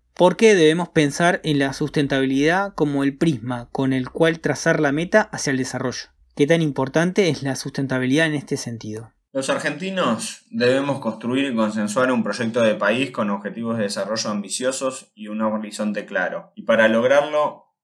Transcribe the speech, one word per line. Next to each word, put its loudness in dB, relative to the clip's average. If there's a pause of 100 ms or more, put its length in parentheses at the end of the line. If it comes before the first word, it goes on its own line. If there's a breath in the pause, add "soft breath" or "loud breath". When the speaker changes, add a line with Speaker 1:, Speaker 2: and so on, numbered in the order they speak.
(140)
Speaker 1:
¿por 4
qué 6
debemos 4
pensar 2
en 0
la 0
sustentabilidad 0
como 0
el -2
prisma -2
con -2
el -4
cual 0
trazar 0
la 2
meta 2 (100)
hacia -4
el 0
desarrollo? -6 (260)
¿Qué 4
tan 4
importante 0
es -2
la -4
sustentabilidad 0
en -2
este -4
sentido? -10 (200)
Speaker 2:
Los -4
argentinos -4
debemos 0
construir -4
y -4
consensuar 0
un 0
proyecto -2
de 4
país 0
con -4
objetivos -6
de -2
desarrollo -4
ambiciosos -6
y -14
un -6
horizonte -4
claro. -6
Y -16
para 4
lograrlo, 2 (180)